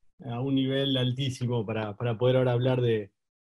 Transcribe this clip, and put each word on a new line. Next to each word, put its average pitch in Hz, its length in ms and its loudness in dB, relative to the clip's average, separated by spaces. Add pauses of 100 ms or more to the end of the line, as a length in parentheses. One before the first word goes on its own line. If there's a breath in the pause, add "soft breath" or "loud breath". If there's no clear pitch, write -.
(240)
a 120 160 -8
un 135 140 -2
nivel 135 420 0
altísimo 123 720 -2
para, 107 320 -4
para 117 180 -2
poder 127 220 4
ahora 127 140 4
hablar 127 280 2
de, 113 300 0 (300)